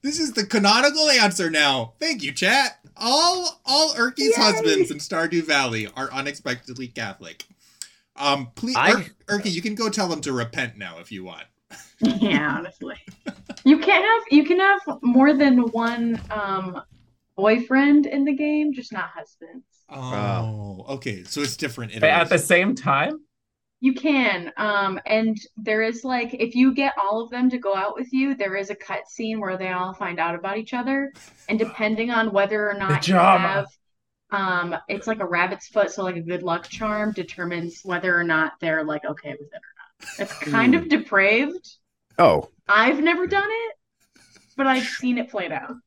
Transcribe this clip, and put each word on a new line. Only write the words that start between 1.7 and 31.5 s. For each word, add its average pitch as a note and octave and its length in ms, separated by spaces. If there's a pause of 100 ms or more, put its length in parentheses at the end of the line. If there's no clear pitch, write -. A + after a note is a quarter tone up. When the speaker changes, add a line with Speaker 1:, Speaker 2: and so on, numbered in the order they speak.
Speaker 1:
Thank D4+ 240
you, C#3 100
chat. A#3 460 (160)
All, E4+ 720
all D4 300
Erky's C4+ 420
Speaker 2:
Yay. A3 60
Speaker 1:
husbands E3 480
in D3 60
Stardew E3+ 460
Valley B2+ 520
are C3 160
unexpectedly C3 760
Catholic. G2 580 (680)
Um, C#3 400
please, B3 220
Speaker 3:
I E3 140
Speaker 1:
Er-, G#3 480
Erky, G3 120
you E3+ 100
can G#3 140
go A3+ 140
tell G3 180
them D#3 140
to C#3 100
repent A#2 460
now F2 220
if F2 120
you F#2+ 120
want. D#2+ 220 (540)
Speaker 2:
Yeah, F3+ 580
honestly. - 400 (680)
You D4 160
can't F#4 260
have, A4+ 240
you D4 140
can F4+ 160
have G4 220 (200)
more C4 320
than C4+ 260 (120)
one, A#3 580
um, F#3+ 520 (540)
boyfriend C4 680
in C#4 200
the D4+ 100
game, D4+ 380
just B3+ 180
not F#3 180
husbands. E3 560 (240)
Speaker 1:
Oh, G#2+ 1000
Speaker 3:
Oh. C#3 80
Speaker 1:
okay. G2+ 280
So - 180
it's B2+ 160
different A#2+ 360
Speaker 4:
But A2+ 100
at D#3+ 140 (120)
the F#3 60
Speaker 1:
iterations. - 120
Speaker 4:
same F#3 280
time? F3 440 (600)
Speaker 2:
You B3+ 140
can, B3 640
um, G3+ 500
and A3 280 (220)
there A3 240
is, A3+ 240
like, B3 300
if A#3 200
you B3+ 180
get C#4 280
all G#3 200
of A#3 100
them B3 180
to B3 80
go G3 180
out F#3+ 200
with B3+ 180
you, C4+ 220
there G3 200
is G3 140
a G3+ 60
cut - 340
scene A3 320
where F#3 160
they F#3 140
all F#3 220
find F3 260
out E3+ 160
about C#4+ 220
each A3+ 160
other, C4+ 380 (380)
and G#3+ 100